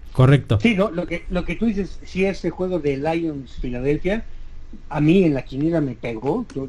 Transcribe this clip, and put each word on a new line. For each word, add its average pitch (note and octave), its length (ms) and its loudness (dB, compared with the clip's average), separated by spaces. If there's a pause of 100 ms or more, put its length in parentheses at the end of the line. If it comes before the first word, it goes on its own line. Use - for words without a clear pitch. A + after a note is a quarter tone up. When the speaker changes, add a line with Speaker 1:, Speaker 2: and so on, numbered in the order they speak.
(120)
Speaker 1:
Correcto. C3 480 6
Speaker 2:
Sí, A#3 140 4
no, G3 160 2
lo E3+ 160 -4
que, E3+ 240 -6
lo F3+ 160 -2
que E3 100 -2
tú A3 120 0
dices, G3 360 -2
sí, F#3+ 220 0
ese F#3+ 240 -2
juego F3+ 300 -2
de C#3+ 180 0
Lions D3+ 540 -2 (100)
Filadelfia, C#3+ 640 0 (640)
a D3+ 100 -2
mí E3 240 6
en D#3 120 4
la B2+ 100 -4
quiniela D#3+ 340 0
me C3+ 140 0
pegó, B2+ 500 -4 (120)
yo, C3+ 140 -4